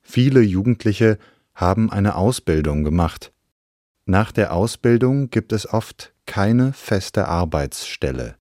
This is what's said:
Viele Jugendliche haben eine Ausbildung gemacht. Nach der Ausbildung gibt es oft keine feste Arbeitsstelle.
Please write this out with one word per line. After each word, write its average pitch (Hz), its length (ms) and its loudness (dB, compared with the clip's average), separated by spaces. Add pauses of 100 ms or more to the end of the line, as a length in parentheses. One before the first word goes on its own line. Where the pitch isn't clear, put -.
Viele 127 400 2
Jugendliche 107 760 2 (380)
haben 95 360 0
eine 101 240 0
Ausbildung 78 680 0
gemacht. 82 500 -2 (720)
Nach 101 260 0
der - 220 0
Ausbildung 120 800 0
gibt - 200 -4
es 110 160 -4
oft - 460 -6 (140)
keine 120 460 2
feste - 540 -4
Arbeitsstelle. 71 1160 -4